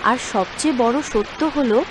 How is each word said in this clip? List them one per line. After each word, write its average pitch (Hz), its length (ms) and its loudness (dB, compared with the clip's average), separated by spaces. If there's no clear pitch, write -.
আর 226 140 2
সবচেয়ে 233 460 0
বড় 240 240 2
সত্য - 440 -2
হল 277 460 2